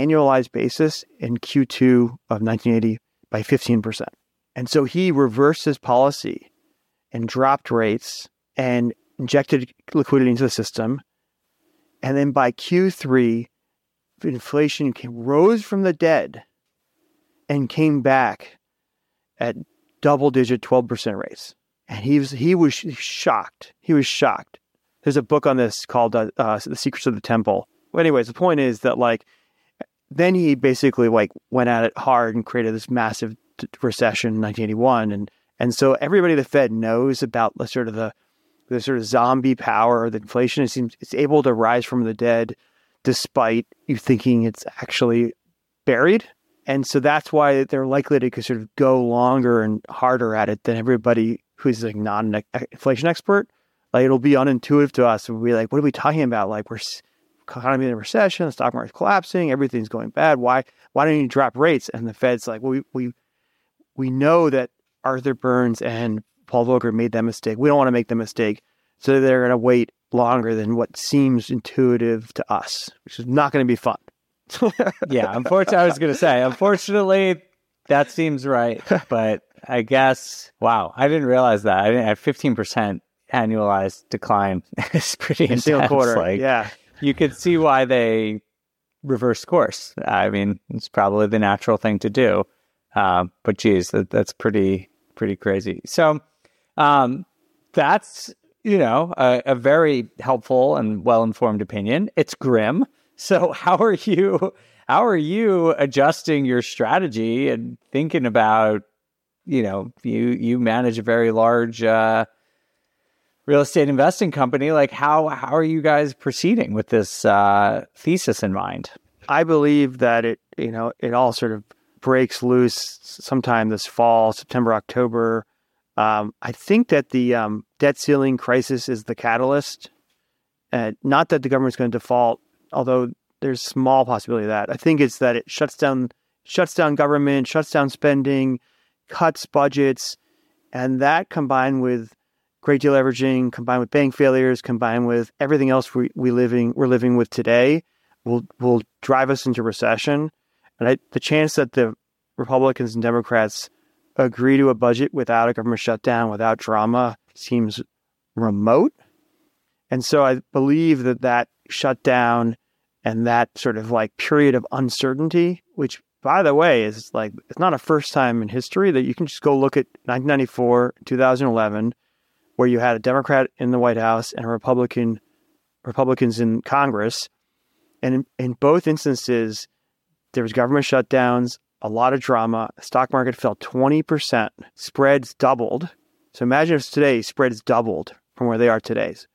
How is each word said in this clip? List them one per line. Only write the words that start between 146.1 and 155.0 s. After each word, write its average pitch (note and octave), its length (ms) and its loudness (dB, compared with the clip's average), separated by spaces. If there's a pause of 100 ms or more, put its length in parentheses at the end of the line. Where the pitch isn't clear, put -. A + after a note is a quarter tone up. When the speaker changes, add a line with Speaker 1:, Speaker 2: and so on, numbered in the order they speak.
Speaker 1:
we B2+ 160 0
living, A#2+ 460 0
we're C#3 100 0
living B2 300 2
with A#2 120 2
today, B2 540 2 (420)
will, A#2+ 220 -2 (140)
will A#2+ 200 2 (200)
drive C3+ 300 0
us C3+ 140 -4
into B2 200 -2
recession. A#2+ 640 -2 (480)
And A#2+ 100 -2
I, C3 100 2 (120)
the - 80 -4
chance D#3 380 0
that C3+ 160 -2
the A2+ 220 0 (440)
Republicans B2+ 560 0
and A2+ 80 -4
Democrats A#2 640 -2 (460)
agree C3 440 2
to C#3 100 6
a B2+ 60 4
budget A#2+ 380 0